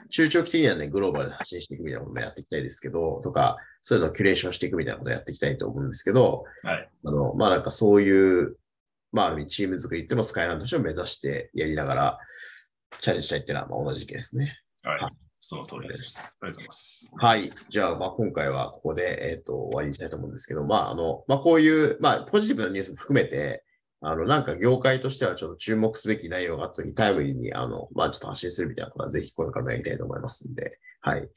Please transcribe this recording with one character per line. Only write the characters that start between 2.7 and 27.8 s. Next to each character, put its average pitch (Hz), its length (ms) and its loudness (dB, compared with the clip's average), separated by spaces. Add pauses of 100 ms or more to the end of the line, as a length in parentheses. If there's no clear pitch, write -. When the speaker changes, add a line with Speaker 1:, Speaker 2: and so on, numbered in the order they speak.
Speaker 1:
け 69 120 -8
ど、 80 320 -2
と - 100 -4
か、 - 240 4 (260)
そ - 140 4
う - 20 6
い - 20 6
う 82 40 2
の 78 60 0
を - 40 -10
キ - 80 0
ュ - 40 4
レ 92 60 8
ー - 40 6
シ 92 100 -2
ョ 90 40 -2
ン - 20 -6
し - 80 -6
て 85 60 -2
い 71 40 -2
く 85 60 -2
み 80 80 0
た 65 80 -4
い - 20 -4
な - 40 -12
こ - 60 -12
と 62 60 -4
を - 20 0
や - 60 -2
っ - 60 -12
て - 80 -10
い - 20 -8
き - 60 -8
た 73 80 0
い 67 100 -2
と - 80 -4
思 58 140 -6
う 69 40 -4
ん 65 40 -4
で 64 60 -6
す - 100 -8
け 95 80 2
ど、 117 320 6 (180)
Speaker 2:
は 95 120 -2
い。 - 160 -8 (140)
Speaker 1:
あ 76 60 -6
の、 71 240 0
ま 107 120 4
あ、 98 40 6
な 87 80 4
ん - 60 -2
か 92 80 -4
そ 104 240 8
う 101 60 10
い 95 420 8
う、 - 120 -6 (540)
ま 107 140 2
あ、 - 20 2
あ 82 40 2
る 78 100 -4
意 73 40 -4
味 73 60 -12
チ 101 140 -2
ー 92 40 -2
ム 92 120 -2
作 - 160 -4
り 85 60 -4
っ - 40 -10
て - 60 -4
い - 20 0
う - 20 2
の - 20 -
も 110 60 2
ス - 80 -6
カ 87 120 -2
イ - 20 -2
ラ 85 80 -2
ン 80 40 -4
ド 82 40 -8
と 123 60 -6
し - 20 -4
て 175 80 0
も 117 60 2
目 82 80 -2
指 87 160 -6
し - 120 -6
て 69 320 -6
や 78 140 -2
り 78 80 -2
な 76 100 -2
が 67 100 -2
ら、 69 240 0 (840)
チ - 100 0
ャ - 20 2
レ 87 60 0
ン 78 40 -4
ジ - 40 -6
し - 40 -6
た 80 60 0
い 71 40 0
っ - 20 -12
て - 60 -12
い - 40 -4
う - 40 0
の - 60 -4
は、 - 60 -10
ま - 80 -8
あ、 71 80 -4
同 67 100 -2
じ 62 100 -8
意 - 20 -16
見 - 80 -14
で - 80 -8
す - 160 -6
ね。 143 180 -4 (280)
Speaker 2:
は 73 140 -4
い。 - 40 -6
Speaker 1:
は - 60 -6
い。 - 40 -10 (360)
Speaker 2:
そ - 60 -12
の - 120 -10
通 - 140 -14
り - 80 -12
で - 100 -10
す。 - 420 -12
あ 95 60 -10
り 95 40 -8
が - 60 -12
と - 60 -18
う - 0 -
ご - 0 -
ざ - 20 -
い - 20 -18
ま - 60 -14
す。 - 440 -10
Speaker 1:
は 117 200 6
い。 98 160 -2 (160)
じ 104 120 0
ゃ 90 100 2
あ、 82 60 -2
ま 92 100 -4
あ、 92 40 -2
今 101 220 -2
回 71 180 -2
は 67 220 -4
こ - 80 -20
こ 78 140 -2
で、 87 360 -2
え 82 60 -4
っ - 80 -16
と、 64 100 -6
終 58 220 -4
わ 73 60 -2
り 73 80 -2
に 69 40 -6
し - 40 -14
た 82 80 -10
い - 40 -8
と 76 60 -10
思 - 100 -8
う 71 40 -10
ん - 20 -12
で 73 60 -12
す - 80 -12
け - 80 -6
ど、 76 100 -2
ま 71 120 2
あ、 67 140 2
あ - 40 -6
の、 82 340 -2
ま 135 80 4
あ、 - 20 0
こ 165 160 6
う 160 60 8
い 156 320 6
う、 - 80 -4
ま 139 220 4
あ、 - 20 -10
ポ 208 160 4
ジ 214 80 -2
テ - 60 2
ィ - 20 -2
ブ 110 80 -2
な 92 40 -2
ニ 95 120 -2
ュ - 20 -2
ー - 20 -2
ス 92 60 -12
も 76 60 -14
含 - 200 2
め 92 100 6
て、 69 360 -4 (380)
あ 80 160 -2
の、 82 80 -2
な 139 160 4
ん - 40 -4
か - 120 -4
業 123 220 4
界 131 220 2
と 139 80 -4
し 135 100 -6
て 123 80 0
は 87 100 -2
ち - 80 -8
ょ 80 40 -6
っ - 40 -8
と - 40 -14
注 110 200 -2
目 110 200 2
す - 120 -8
べ 107 80 2
き 87 120 -12
内 90 160 -4
容 82 120 -2
が 78 80 -4
あ - 40 -8
っ - 20 -10
た - 120 -10
時、 73 120 -8
タ 107 160 4
イ 95 40 4
ム 78 80 0
リ 69 120 -2
ー 65 40 -6
に、 58 160 -6
あ 64 120 -4
の、 - 280 -8